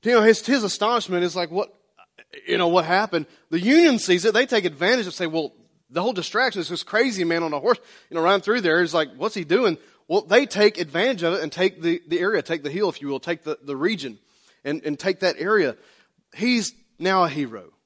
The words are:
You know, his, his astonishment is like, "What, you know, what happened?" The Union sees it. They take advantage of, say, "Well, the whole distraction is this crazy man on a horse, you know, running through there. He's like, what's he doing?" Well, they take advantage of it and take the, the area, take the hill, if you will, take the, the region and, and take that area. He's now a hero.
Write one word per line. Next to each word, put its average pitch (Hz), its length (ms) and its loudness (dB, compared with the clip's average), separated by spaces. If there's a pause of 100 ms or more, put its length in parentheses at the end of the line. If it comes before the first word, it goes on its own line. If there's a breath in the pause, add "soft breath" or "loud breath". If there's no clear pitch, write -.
You 233 100 2
know, 226 100 6
his, 220 240 6
his 240 180 2
astonishment 196 600 -2
is 175 120 -4
like, 170 140 -6
"What, 185 240 -6 (720)
you - 80 0
know, 175 120 2
what 170 180 4
happened?" 175 400 0 (240 soft breath)
The 175 100 -2
Union 277 380 6
sees 180 260 2
it. 220 80 4
They 240 140 2
take 220 180 0
advantage 185 420 0
of, 175 60 -12
say, 180 140 -6
"Well, 160 260 -4 (380)
the 143 100 -4
whole 226 140 -2
distraction 208 480 -2
is 151 80 -8
this 175 120 -8
crazy 214 400 0
man 170 200 0
on 160 100 -4
a 147 80 -6
horse, 220 180 0 (300 loud breath)
you - 60 -18
know, 165 80 -2
running 190 180 2
through 220 220 -2
there. 170 180 2
He's 165 140 -2
like, 156 240 0
what's 196 160 -4
he 175 100 -6
doing?" 180 320 2 (320 soft breath)
Well, 196 140 0
they 233 240 2
take 208 320 2
advantage 175 440 -2
of 170 120 0
it 165 80 -4
and 151 100 -8
take 185 300 -2
the, 170 260 -2
the 170 100 -2
area, 185 220 0
take 165 220 -6
the 143 80 -6
hill, 190 180 -2
if 147 140 -8
you 143 60 -8
will, 139 120 -6
take 170 220 -8
the, 156 200 -8
the 139 140 -10
region 131 420 -4 (460 soft breath)
and, 147 220 -4
and 147 120 -6
take 190 220 -4
that 180 180 0
area. 170 380 0 (580 soft breath)
He's 233 380 -2 (260)
now 185 260 2
a 165 40 0
hero. 120 460 -8 (120)